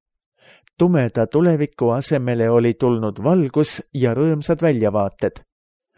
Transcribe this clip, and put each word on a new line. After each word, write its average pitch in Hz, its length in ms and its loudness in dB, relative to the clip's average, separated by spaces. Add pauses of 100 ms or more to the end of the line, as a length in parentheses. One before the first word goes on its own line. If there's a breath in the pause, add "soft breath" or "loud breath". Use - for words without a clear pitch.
(760 soft breath)
Tumeda 135 540 0
tuleviku 147 640 0
asemele 123 560 -2
oli 117 240 2
tulnud 110 480 -2
valgus 151 560 0 (160)
ja 123 200 0
rõõmsad 151 440 -2
väljavaated. 107 880 -2 (520 soft breath)